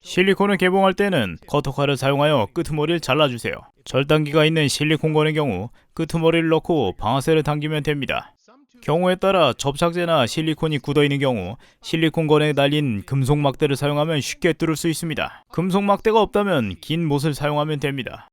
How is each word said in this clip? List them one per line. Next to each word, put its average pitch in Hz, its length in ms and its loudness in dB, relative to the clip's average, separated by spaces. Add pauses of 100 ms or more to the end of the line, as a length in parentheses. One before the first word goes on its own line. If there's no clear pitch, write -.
실리콘을 196 540 0
개봉할 190 380 2
때는 143 420 -2 (100)
커터칼을 143 480 0
사용하여 139 580 2
끄트머리를 160 480 -2
잘라주세요. 131 520 0 (320)
절단기가 151 600 2
있는 160 220 2
실리콘건의 151 680 0
경우 117 340 -4 (240)
끄트머리를 165 560 0
넣고 151 480 0
방아쇠를 139 460 0
당기면 151 400 -4
됩니다. 143 500 -4 (480)
경우에 180 340 2
따라 180 380 2
접착제나 165 720 0
실리콘이 156 540 -2
굳어있는 143 400 2
경우 113 360 -2 (280)
실리콘건에 151 680 2
달린 139 520 0
금속 135 320 0
막대를 143 380 0
사용하면 147 460 -2
쉽게 - 320 -2
뚫을 160 220 -2
수 170 140 -4
있습니다. 147 640 -6
금속 185 320 0
막대가 208 360 2
없다면 190 640 0
긴 165 240 -4
못을 143 300 0
사용하면 147 440 -2
됩니다. 139 540 -8